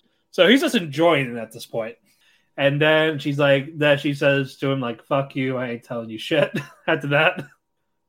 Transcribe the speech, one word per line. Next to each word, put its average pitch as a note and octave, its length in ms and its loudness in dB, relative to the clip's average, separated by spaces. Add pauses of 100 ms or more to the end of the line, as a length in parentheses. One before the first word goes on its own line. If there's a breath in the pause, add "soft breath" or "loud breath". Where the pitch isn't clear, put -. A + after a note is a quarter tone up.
(320)
So F3 160 4
he's C4+ 140 6
just D4 140 -2
enjoying D3+ 600 0
it - 20 -8
at A2+ 140 -10
this A#2 140 -18
point. A2+ 300 -8 (600)
And C#3+ 240 0
then D#3 400 2
she's C#3+ 200 -4
like, C#3+ 380 2
then D3 200 2
she C#3+ 160 -4
says C#3 440 0
to C#3 140 -2
him, C3+ 80 -2
like, A#2+ 240 -8
"Fuck C#3 320 -4
you. C3 220 -4
I B2 140 -6
ain't A#2 120 -10
telling A#2 260 -10
you A2 80 -12
shit." E3 400 -2 (140)
<laughs> - 160 -12
After D#3+ 200 -2
that, D#3 360 0 (640)